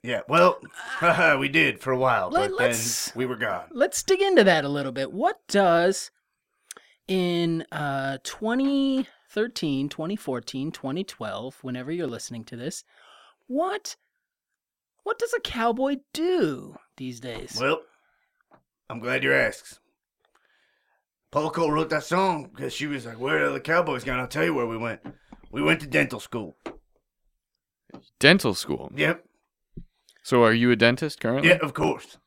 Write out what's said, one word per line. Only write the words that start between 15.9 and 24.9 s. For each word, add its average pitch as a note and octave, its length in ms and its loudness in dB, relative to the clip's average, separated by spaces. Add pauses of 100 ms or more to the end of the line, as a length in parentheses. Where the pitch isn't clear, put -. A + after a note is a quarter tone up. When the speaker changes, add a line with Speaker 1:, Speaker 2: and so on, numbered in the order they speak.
Speaker 2:
do A3 640 -2 (200)
these B2 240 -12
days? A#2 400 -10
Speaker 1:
Well, C#3 200 0 (1080)
I'm A#2+ 120 -10
glad B2+ 220 -2
you C3+ 120 2
asked. - 460 -2 (1500)
Paula D3+ 200 -2
Cole D#3+ 220 0
wrote D#3 180 0
that D3+ 140 -2
song F3 520 0
'cause C3+ 160 -8
she D3 140 -6
was C#3 200 -8
like, A#2 120 -14
"Where D3 280 0
are C#3+ 40 0
the C#3 100 -6
cowboys D3 440 0
gone?" B2+ 160 -2
I'll B2 80 -6
tell D#3 160 -2
you E3 100 0
where A#2+ 120 0
we A2+ 100 -4
went. A2+ 240 -6 (500)